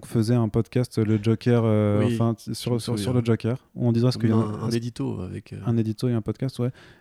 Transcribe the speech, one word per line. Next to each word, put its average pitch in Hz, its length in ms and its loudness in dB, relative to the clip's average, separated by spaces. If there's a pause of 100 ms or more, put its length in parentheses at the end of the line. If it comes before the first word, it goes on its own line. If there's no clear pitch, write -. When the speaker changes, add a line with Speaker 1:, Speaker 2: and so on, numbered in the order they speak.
Speaker 1:
faisait 117 300 0
un 113 160 2
podcast, 120 480 -2
le 110 240 2
Joker, 113 420 2
euh, 107 400 2
Speaker 2:
Oui, 123 80 2
Speaker 1:
enfin, 113 240 0 (100)
Speaker 2:
je 123 60 -8
Speaker 1:
sur, 123 220 -4
Speaker 2:
me 120 40 -2
Speaker 1:
sur, 113 200 -4
sur 101 80 -4
Speaker 2:
souviens. 123 140 2
Speaker 1:
le 117 40 0
Joker, 113 320 0 (180)
où 123 140 0
on 117 40 2
disait, 117 160 4
est-ce 123 100 0
qu'il 113 100 2
y 117 40 4
a 113 40 4
Speaker 2:
Un, 113 40 4
Speaker 1:
un, 107 240 -4
Speaker 2:
un 110 40 -2
Speaker 1:
est-ce 113 80 0
Speaker 2:
édito 117 460 -6
avec, 95 320 -12
euh, 101 100 -10
Speaker 1:
un 117 140 2
édito 110 300 -2
et 123 40 0
un 117 80 0
podcast, 120 380 -6
ouais, 123 120 -2 (300)